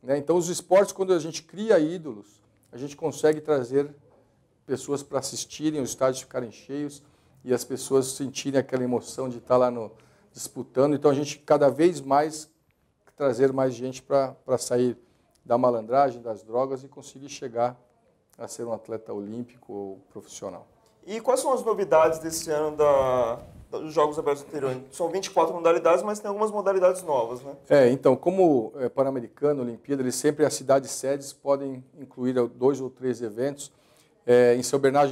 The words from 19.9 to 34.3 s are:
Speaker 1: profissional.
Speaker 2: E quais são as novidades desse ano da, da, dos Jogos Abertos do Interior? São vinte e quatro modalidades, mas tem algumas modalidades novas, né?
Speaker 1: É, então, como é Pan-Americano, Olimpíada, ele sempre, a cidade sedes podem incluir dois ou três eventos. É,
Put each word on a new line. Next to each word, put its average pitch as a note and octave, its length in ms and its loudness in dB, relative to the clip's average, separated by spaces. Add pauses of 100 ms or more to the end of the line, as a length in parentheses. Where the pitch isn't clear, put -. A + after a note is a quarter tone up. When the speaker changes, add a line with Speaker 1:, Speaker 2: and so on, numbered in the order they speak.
Speaker 1:
profissional. F#2+ 560 -16 (420)
Speaker 2:
E A3 120 -8
quais B3+ 180 2
são C4+ 140 0
as B3+ 100 -4
novidades E3 560 2
desse D#3+ 320 -8
ano D3+ 240 -2
da, C3 640 2 (320)
da, B2 80 -8
dos D#3 140 -12
Jogos D3+ 260 0
Abertos C#3+ 240 -2
do - 60 -20
Interior? C3 280 -6 (140)
São F3 160 -4
vinte F#3 200 -6
e - 20 -8
quatro E3 240 2
modalidades, E3+ 500 2
mas G#3 160 -4
tem G#3+ 80 -10
algumas G#3 240 -2
modalidades F#3 500 2
novas, B2 400 -2
né? C#3 140 -16 (140)
Speaker 1:
É, C3+ 200 8
então, C3+ 240 4
como D#3 640 2
é B2+ 140 -4
Pan-Americano, C3+ 720 -2
Olimpíada, B2 380 -6
ele B2+ 100 -2
sempre, D3 340 2
a C3+ 40 2
cidade C3+ 400 0
sedes C#3 420 -6
podem C#3 500 -4 (160)
incluir C3 360 -4 (160)
dois C3 320 0
ou B2+ 80 -8
três B2 320 -6
eventos. B2 500 -6 (540)
É, B2 300 8